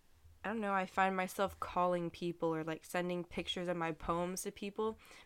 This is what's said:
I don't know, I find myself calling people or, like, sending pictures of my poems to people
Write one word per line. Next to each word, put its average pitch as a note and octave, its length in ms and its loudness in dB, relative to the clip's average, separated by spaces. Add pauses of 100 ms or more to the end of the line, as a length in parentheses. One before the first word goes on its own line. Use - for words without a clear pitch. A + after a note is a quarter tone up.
(440)
I F#3 40 -4
don't A3+ 120 -2
know, G3+ 120 0
I F#3+ 140 4
find F#3+ 300 4
myself F#3 440 0
calling F3+ 500 2
people E3+ 440 0
or, D#3+ 100 -2
like, D#3+ 200 -6
sending F3+ 400 0
pictures F3 440 -4
of F3 80 2
my E3 160 0
poems F3 500 -2
to G3+ 80 -6
people G#3+ 480 -2 (280)